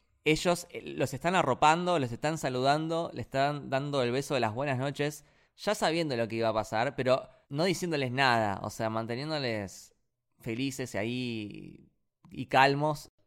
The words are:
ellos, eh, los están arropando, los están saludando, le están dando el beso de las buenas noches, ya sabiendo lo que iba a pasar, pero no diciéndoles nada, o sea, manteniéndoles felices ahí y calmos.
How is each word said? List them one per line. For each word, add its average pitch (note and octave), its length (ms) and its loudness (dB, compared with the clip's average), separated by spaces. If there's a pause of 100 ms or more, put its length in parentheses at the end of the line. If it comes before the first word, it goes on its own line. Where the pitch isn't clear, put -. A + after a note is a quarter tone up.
(240)
ellos, E3+ 460 2
eh, A#2 120 -12
los C3+ 320 -4
están E3+ 220 -2
arropando, E3+ 640 4
los B2 140 0
están D3+ 260 -4
saludando, D3+ 760 0
le B2 80 -8
están C#3 480 -2
dando C#3 320 0
el A#2+ 100 2
beso C#3 220 -2
de B2+ 60 2
las A2 140 0
buenas C3+ 240 -2
noches, C#3+ 460 -4 (320)
ya G#3 180 0
sabiendo E3 420 0
lo A#2 120 0
que A2+ 80 -4
iba A2+ 120 2
a A2 60 2
pasar, A2+ 420 0
pero B2+ 260 2 (260)
no C#3+ 160 -2
diciéndoles D#3+ 460 0
nada, A#2 540 2
o G#2+ 60 -4
sea, A2 200 -4
manteniéndoles A#2 1040 -4 (460)
felices C3 560 -4
ahí A2+ 920 -6 (420)
y - 160 -8
calmos. C#3+ 640 4 (160)